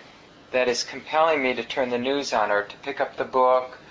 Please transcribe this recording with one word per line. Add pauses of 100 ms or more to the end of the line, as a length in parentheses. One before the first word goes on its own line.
(520)
that
is
compelling
me
to
turn
the
news
on,
or
to
pick
up
the
book, (140)